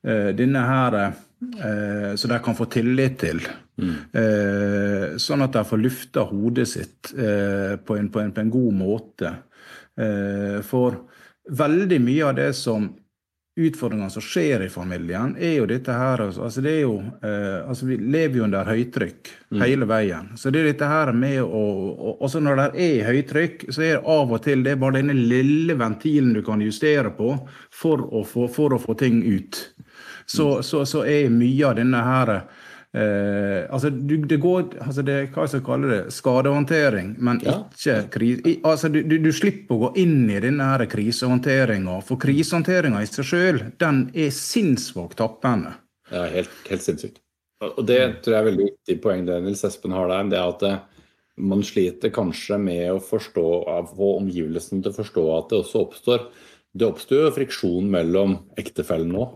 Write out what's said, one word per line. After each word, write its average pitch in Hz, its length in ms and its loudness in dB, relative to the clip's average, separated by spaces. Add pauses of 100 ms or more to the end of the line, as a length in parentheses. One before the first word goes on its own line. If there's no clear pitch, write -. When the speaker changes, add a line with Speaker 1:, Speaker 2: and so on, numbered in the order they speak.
Speaker 1:
eh, 104 280 0
denne 127 320 2
her, 127 340 2
eh, 104 1160 -4
så 107 120 -2
de 117 100 0
kan 113 160 -2
få 117 160 -2
tillit 127 480 0
til. 82 220 -2 (380)
Speaker 2:
Mm. 87 180 -2 (180)
Speaker 1:
Eh, 101 960 0 (100)
sånn 143 240 0
at 131 100 0
de 110 120 0
får 107 180 0
lufta 127 420 -2
hodet 117 420 0
sitt, - 480 -10
eh, 101 640 -2
på 104 220 -6
en, 104 120 -2
på 107 100 -2
en, 104 120 -4
på 110 80 -6
en 110 100 0
god 120 240 2
måte. 95 600 -2 (640)
Eh, 101 640 -4
for 123 420 0 (460)
veldig 156 500 2
mye 135 280 2
av 135 80 0
det 139 180 0
som, 110 400 -4 (640)
utfordringene 110 520 -2
som 110 120 -10
skjer 147 400 0
i 92 60 -4
familien, 90 680 -6
er 165 200 0
jo 123 100 4
dette 127 240 -2
her, 127 320 0
altså, 98 220 -6
altså, 117 180 -6
det 151 140 0
er 156 80 2
jo, 110 140 0 (240)
eh, 101 440 -4
altså, 127 220 -6
vi 131 100 -2
lever 139 400 0
jo 113 60 2
under 98 200 0
høytrykk 113 680 -4 (200)
Speaker 2:
Mm. 104 120 -2
Speaker 1:
hele 131 240 2
veien. 98 500 0
Så 135 160 -2
det 156 80 2
er 151 120 2
dette 147 140 0
her 151 260 2
med 131 280 2
å, 107 220 0 (340)
å, 101 240 -6
også 139 200 -2
når 143 160 4 (160)
det 180 120 -2
er 120 240 2
høytrykk, 143 640 0
så 151 100 -2
er 160 140 2
det - 100 -2
av 147 260 4
og 113 120 0
til, 135 180 4
det 135 100 2
er 139 40 0
bare 131 160 2 (100)
denne 143 140 2
lille 135 580 4
ventilen 127 600 2
du 107 80 0
kan 110 180 0
justere 117 500 2
på 113 220 0 (380)
for 156 280 2
å 110 260 -2
få, 120 240 -2
for 147 220 2
å 127 100 2
få 113 160 -4
ting 117 280 4
ut. - 480 -2 (540)
Så, 143 320 2
Speaker 2:
Mm. - 40 -4
Speaker 1:
så, 143 240 0
så 147 180 -2
er 143 260 4
mye 123 360 4
av 120 100 2
denne 120 280 2
her, 123 380 2 (560)
eh, 101 720 0
altså, 135 220 0
du, 143 240 -2 (100)
det 151 140 2
går, 180 320 2 (100)
altså, 135 220 -4
det, 139 140 0 (120)
hva 160 160 -2
skal 135 140 -2
jeg 131 60 -10
kalle 135 260 0
det, 101 80 0 (100)
skadehåndtering, 135 1080 2
men 120 260 0
Speaker 2:
Ja. - 80 2 (180)
Speaker 1:
ikke - 240 -2 (160)
kri-, 117 320 0
i, 165 220 2
altså, 156 260 2
du, 151 120 2
du, 156 160 2
du 156 120 4
slipper 190 460 0
å 107 80 2
gå 127 60 0 (120)
inn 151 280 6
i 101 100 0
denne 135 260 0
her 135 200 2
krisehåndteringen, 113 1160 0
for 123 160 -4
krisehåndteringen 156 800 2
i 107 80 -2
seg 135 180 -6
selv, 160 440 2 (100)
den 139 360 2
er 151 200 0
sinnssvakt 127 880 -2
tappende. 113 560 -2 (340)
Speaker 2:
Ja, 90 160 -4
helt, 87 240 -2 (200)
helt 95 120 -4
sinnssykt. - 380 -6 (400)
Og, - 180 -6
og 117 80 -2
det 123 140 6
Speaker 1:
Mm. 123 220 0
Speaker 2:
tror 117 120 0
jeg 107 60 4
er 110 100 4
veldig 98 160 2
viktig 113 360 -4
poeng 92 240 0
det 87 160 -2
Nils 98 220 -4
Espen 95 280 -6
har 92 160 -2
der, 98 220 -2
det 90 80 0
er 90 100 0
at, 87 140 -4
eh, 98 160 0 (600)
man 98 240 0
sliter 98 480 -2
kanskje 104 480 -4
med 87 320 -2
å 95 80 0
forstå, 87 480 -2 (160)
å 87 180 -4 (140)
få 98 140 0 (100)
omgivelsene 87 640 -4
til 98 80 -4
å 98 80 -12
forstå 98 260 -2 (140)
at 85 120 -6
det 110 100 2
også 95 260 -2
oppstår, 120 380 -2 (500)
det 107 140 0
oppstår 143 400 2
jo 139 80 0
friksjon 98 520 -2
mellom 92 500 2 (180)
ektefellen 85 580 -4
nå 120 220 -2